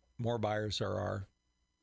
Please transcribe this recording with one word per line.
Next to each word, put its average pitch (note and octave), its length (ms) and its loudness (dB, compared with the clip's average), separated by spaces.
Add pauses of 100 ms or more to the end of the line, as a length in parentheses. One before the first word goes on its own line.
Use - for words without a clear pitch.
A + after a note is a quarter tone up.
(180)
more A#2 200 0
buyers G#2+ 400 0
there G2 140 0
are. G2 340 -2 (560)